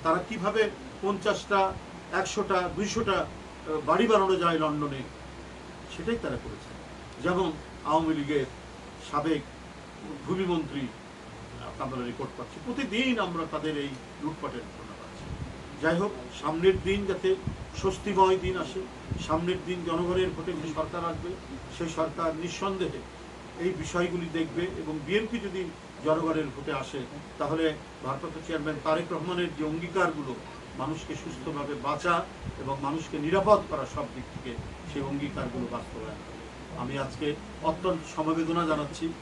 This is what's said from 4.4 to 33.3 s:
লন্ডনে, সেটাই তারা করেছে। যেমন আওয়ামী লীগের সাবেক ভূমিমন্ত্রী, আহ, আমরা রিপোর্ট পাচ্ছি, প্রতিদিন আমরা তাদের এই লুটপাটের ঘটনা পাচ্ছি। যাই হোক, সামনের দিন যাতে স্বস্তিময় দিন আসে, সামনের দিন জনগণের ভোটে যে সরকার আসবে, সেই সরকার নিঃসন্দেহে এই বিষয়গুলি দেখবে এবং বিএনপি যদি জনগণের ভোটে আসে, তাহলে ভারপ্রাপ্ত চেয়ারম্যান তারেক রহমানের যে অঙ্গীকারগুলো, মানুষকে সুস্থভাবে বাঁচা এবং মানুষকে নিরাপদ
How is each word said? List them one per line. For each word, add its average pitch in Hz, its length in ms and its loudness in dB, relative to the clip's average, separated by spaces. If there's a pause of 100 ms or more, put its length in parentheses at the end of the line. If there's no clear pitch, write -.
লন্ডনে, 147 420 2 (960)
সেটাই 220 240 0
তারা - 220 -2
করেছে। - 260 -10 (540)
যেমন 180 280 4 (340)
আওয়ামী 160 280 6
লীগের 143 320 2 (680)
সাবেক 147 300 2 (840)
ভূমিমন্ত্রী, 165 540 2
আহ, - 1000 -10
আমরা 127 220 -2
রিপোর্ট 131 320 -6
পাচ্ছি, 123 280 -10
প্রতিদিন 247 540 2
আমরা 170 320 0
তাদের 151 260 0
এই 143 120 -2 (340)
লুটপাটের 139 380 -4
ঘটনা - 380 -12
পাচ্ছি। - 260 -12 (560)
যাই 160 180 4
হোক, 202 120 2 (300)
সামনের 165 420 4
দিন 196 220 2
যাতে 190 300 2 (420)
স্বস্তিময় 190 600 6
দিন 185 200 0
আসে, 180 220 -2 (480)
সামনের 170 280 2 (100)
দিন 175 200 -2
জনগণের 175 440 2
ভোটে 160 240 -4
যে 151 220 -4
সরকার 165 300 -2
আসবে, 165 240 -2 (480)
সেই 165 120 -2
সরকার 160 460 0
নিঃসন্দেহে 170 640 -2 (580)
এই 175 100 2
বিষয়গুলি 170 640 0
দেখবে 165 280 0
এবং 156 440 -2
বিএনপি 214 340 2
যদি 185 300 -2 (360)
জনগণের 156 400 4
ভোটে 143 280 -4
আসে, 139 260 -4 (380)
তাহলে 156 360 4 (300)
ভারপ্রাপ্ত 143 440 -4
চেয়ারম্যান 156 360 0
তারেক 165 300 2
রহমানের 175 340 0 (100)
যে 151 60 0
অঙ্গীকারগুলো, 160 720 2 (420)
মানুষকে 151 380 -4
সুস্থভাবে 143 580 -4 (100)
বাঁচা 170 420 2 (340)
এবং 139 220 -2
মানুষকে 147 380 -2
নিরাপদ 190 400 8 (100)